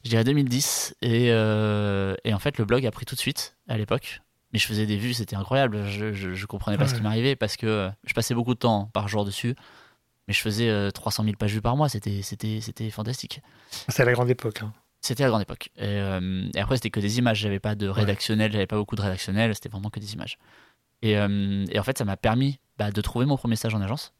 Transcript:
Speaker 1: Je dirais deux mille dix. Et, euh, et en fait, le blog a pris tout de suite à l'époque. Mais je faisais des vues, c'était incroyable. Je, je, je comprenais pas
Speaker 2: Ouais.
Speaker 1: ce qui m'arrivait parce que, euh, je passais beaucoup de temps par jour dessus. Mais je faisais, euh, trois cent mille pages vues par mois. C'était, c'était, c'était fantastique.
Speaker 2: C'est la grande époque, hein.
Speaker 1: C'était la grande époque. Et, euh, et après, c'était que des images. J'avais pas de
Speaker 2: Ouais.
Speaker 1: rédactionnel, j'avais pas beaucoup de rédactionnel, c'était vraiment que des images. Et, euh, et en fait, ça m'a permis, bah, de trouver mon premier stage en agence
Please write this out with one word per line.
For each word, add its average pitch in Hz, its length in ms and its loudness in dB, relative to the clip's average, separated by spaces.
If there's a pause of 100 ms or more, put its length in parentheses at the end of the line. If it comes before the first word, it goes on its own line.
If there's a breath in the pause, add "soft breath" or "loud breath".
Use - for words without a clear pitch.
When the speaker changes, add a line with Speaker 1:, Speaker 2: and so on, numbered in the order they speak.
Speaker 1:
Je 120 60 -8
dirais 113 140 4
deux 131 100 4
mille 143 160 4
dix. - 520 -2
Et, 120 300 4
euh, 104 920 2
et 110 100 2
en 98 60 0
fait, 143 180 -2
le 110 80 2
blog 123 200 2
a 107 60 2
pris - 140 -12
tout - 100 -8
de - 40 -6
suite - 380 -4 (100)
à 117 100 -2
l'époque. - 440 -2 (320)
Mais 110 60 2
je - 80 2
faisais 107 180 0
des 104 120 0
vues, 120 160 -2
c'était 113 220 -4
incroyable. 104 520 0
Je, 104 260 -4
je, 98 200 -4
je 95 120 -6
comprenais - 320 -4
pas 143 60 4
Speaker 2:
Ouais. 139 60 4
Speaker 1:
ce 127 60 0
qui 113 60 -2
m'arrivait 113 340 2
parce 107 220 -2
que, 113 100 -2
euh, 104 220 0 (160)
je - 80 -6
passais 117 200 0
beaucoup 120 200 2
de 117 60 -2
temps 110 340 2
par 101 140 -2
jour 104 180 0
dessus. 110 300 -2 (720 loud breath)
Mais 101 60 -2
je - 80 2
faisais, 113 280 2
euh, 101 220 2
trois - 200 -4
cent 110 120 -2
mille 107 140 0
pages 104 160 0
vues 110 80 0
par 117 160 2
mois. 147 120 4
C'était, 104 320 -4
c'était, 110 400 -4
c'était 110 280 -6
fantastique. - 520 -8 (480 loud breath)
Speaker 2:
C'est 131 160 4
la 123 80 6
grande 120 160 2
époque, 120 320 0
hein. 107 120 -8 (300)
Speaker 1:
C'était 131 200 -2
la 131 60 4
grande 107 120 4
époque. - 360 -8
Et, - 80 -8
euh, 95 680 -2
et - 60 -2
après, 107 160 2
c'était 117 160 -2
que - 80 -2
des 104 180 0
images. 120 220 4
J'avais 101 200 0
pas 107 160 -2
de 101 120 -2
Speaker 2:
Ouais. 95 60 0
Speaker 1:
rédactionnel, 107 580 2
j'avais 101 160 2
pas 107 100 -4
beaucoup 104 180 -2
de 98 60 -2
rédactionnel, 101 540 0
c'était - 140 -10
vraiment 107 200 -6
que 107 100 -10
des 101 140 -10
images. - 240 -10 (640 soft breath)
Et, 107 160 4
euh, 98 540 2
et 107 80 0
en 98 40 0
fait, 131 140 -2
ça 113 80 0
m'a 98 120 -2
permis, 131 420 2 (180)
bah, 104 140 -2
de 104 100 -2
trouver 120 240 0
mon 143 100 2
premier 117 200 0
stage 107 180 -2
en 107 80 0
agence 104 380 -4